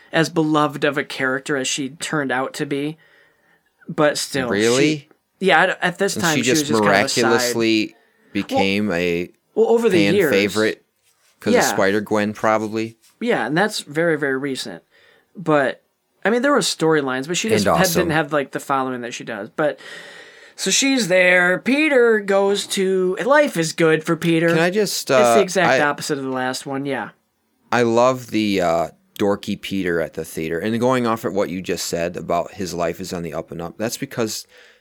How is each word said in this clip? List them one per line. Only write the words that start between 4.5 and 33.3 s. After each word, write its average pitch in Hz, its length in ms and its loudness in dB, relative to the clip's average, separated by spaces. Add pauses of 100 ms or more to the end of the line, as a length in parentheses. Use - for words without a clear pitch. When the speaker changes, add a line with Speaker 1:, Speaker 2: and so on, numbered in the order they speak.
Speaker 1:
she, 143 100 -20 (320)
yeah, 180 240 4
at, 180 180 0
at 175 160 -2
this 196 160 0
Speaker 2:
And - 100 -6
Speaker 1:
time, 160 120 2
Speaker 2:
she 123 80 2
Speaker 1:
she - 60 -2
Speaker 2:
just 151 120 2
Speaker 1:
was 139 60 -6
just 113 160 2
kind 101 160 4
of - 60 2
a - 20 -2
side. 127 160 0
Speaker 2:
miraculously 117 720 0 (360)
became 98 600 0
a 87 360 -2 (280)
Speaker 1:
Well, 220 100 4
over 233 220 2
the 180 180 2
Speaker 2:
fan 101 80 2
Speaker 1:
years. 175 160 2
Speaker 2:
favorite 104 540 0 (560)
'cause - 120 -6
of - 20 4
Speaker 1:
Yeah. 220 80 4 (120)
Speaker 2:
Spider-Gwen, 104 600 0
probably. 110 640 -2 (240)
Speaker 1:
Yeah, 208 260 -2
and 147 120 -2
that's 208 220 -2
very, 160 360 -2
very 139 220 -2
recent. 123 460 -8 (520)
But, 147 460 0 (420)
I 190 60 2
mean, 240 120 2
there 285 100 4
were 254 80 4
storylines, 143 680 0
but 175 100 -4
she 220 120 -4
just 214 180 2
Speaker 2:
And 175 100 4
Speaker 1:
had, 175 100 4
Speaker 2:
awesome. 175 160 0
Speaker 1:
didn't - 100 -2
have, 151 200 0
like, 143 200 -2
the 143 80 -6
following 131 400 -4
that 120 140 -10
she 139 100 -12
does. 113 260 -10
But, 151 300 -2 (760)
so - 160 -4
she's 254 380 2
there. 180 500 4
Peter 247 640 4
goes 196 480 2
to, 185 560 0
life 277 320 4
is 165 160 -2
good 160 320 2
for 170 100 0
Peter. 165 360 2
Speaker 2:
Can 165 100 2
I 175 100 2
just, 202 400 -2
Speaker 1:
It's 131 80 4
the 120 200 6
Speaker 2:
uh, - 20 6
Speaker 1:
exact 175 420 2
Speaker 2:
I - 20 2
Speaker 1:
opposite 147 340 -4
of 135 60 -8
the 131 60 -6
last 127 360 -6
one, 139 200 -6
yeah. 123 240 -6 (640)
Speaker 2:
I 120 100 4
love 120 480 2
the, 104 300 0
uh, 82 280 0 (300)
dorky 101 420 -2
Peter 87 420 -2
at 73 120 -6
the 80 120 -8
theater. 82 320 -6
And 107 200 -4
going 123 280 0
off 113 180 -4
at 92 80 -4
what 98 160 -2
you 90 140 -8
just 90 240 -6
said 85 320 -4
about 85 340 -4
his 90 220 -10
life 85 260 -4
is 92 140 -12
on 87 80 -8
the 82 100 -10